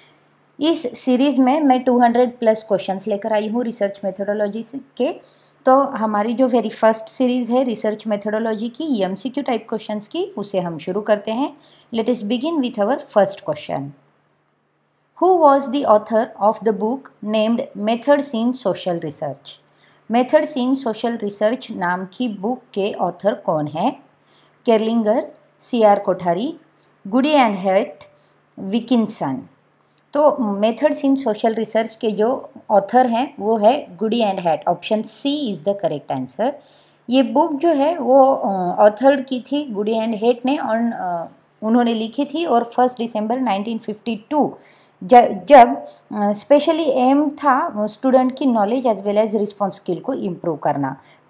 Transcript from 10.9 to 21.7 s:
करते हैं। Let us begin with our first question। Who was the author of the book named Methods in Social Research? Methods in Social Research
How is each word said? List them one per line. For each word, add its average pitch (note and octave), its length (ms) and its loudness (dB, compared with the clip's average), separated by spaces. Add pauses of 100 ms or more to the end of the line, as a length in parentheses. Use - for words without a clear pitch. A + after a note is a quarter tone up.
करते G#3 300 -2
हैं। C4+ 260 -4 (380)
Let A3+ 140 -2
us B3 140 -2
begin B3 340 -4
with B3 180 -2
our G#3+ 220 0
first G3 400 0 (140)
question। D3 340 -8 (1400)
Who F4+ 160 4
was C#4 280 8
the C4+ 180 -2
author A3 380 2 (180)
of G#3+ 120 4 (120)
the A3 60 2
book G#3+ 260 -4 (360)
named A3 540 -2
Methods C#4+ 460 0
in A#3 180 0
Social F#3 420 -4
Research? D3+ 680 -10 (520)
Methods D4+ 440 2
in C4 320 -2
Social A3+ 360 -4
Research G#3+ 520 -4